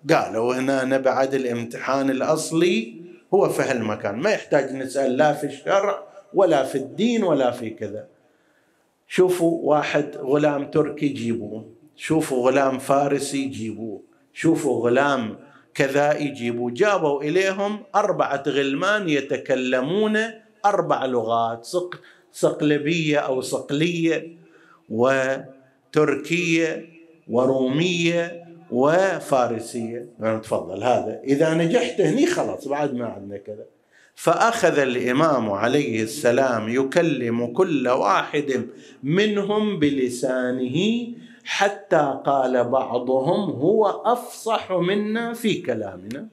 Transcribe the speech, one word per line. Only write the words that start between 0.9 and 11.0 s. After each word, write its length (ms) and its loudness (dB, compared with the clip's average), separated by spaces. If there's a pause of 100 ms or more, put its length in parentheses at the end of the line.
بعد 360 2
الامتحان 760 -2
الأصلي 920 0 (320)
هو 160 4
في 120 -2
هالمكان، 540 -2
ما 140 -2
يحتاج 460 0
نسأل 420 -2
لا 160 4
في 100 -4
الشرع 600 0 (300)
ولا 300 4
في 140 -4
الدين 460 0
ولا 280 2
في 180 -8
كذا." 380 -10 (1000)
شوفوا 640 2
واحد 480 0
غلام 540 0
تركي 360 0